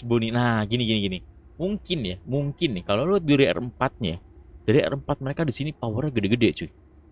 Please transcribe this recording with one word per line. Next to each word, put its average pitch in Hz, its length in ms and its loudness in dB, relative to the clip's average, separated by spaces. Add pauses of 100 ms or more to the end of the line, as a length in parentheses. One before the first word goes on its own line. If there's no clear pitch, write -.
Bonnie. 117 240 2
Nah, 120 320 2
gini, 113 240 -2
gini, 110 160 2
gini. 92 180 -2 (320)
Mungkin 185 500 -4
ya, 92 140 -4 (100)
mungkin 139 540 -2
nih 87 80 -12
kalau 107 180 2
lo 190 160 2
dari 143 240 4
R 85 140 2
empat-nya, 117 580 -4 (480)
dari 120 160 6
R - 160 -2
empat 143 220 -4
mereka 143 260 -4
di 135 80 -2
sini 147 160 -4
powernya 123 400 -4
gede-gede, 113 380 2 (100)
cuy. 82 120 -10 (420)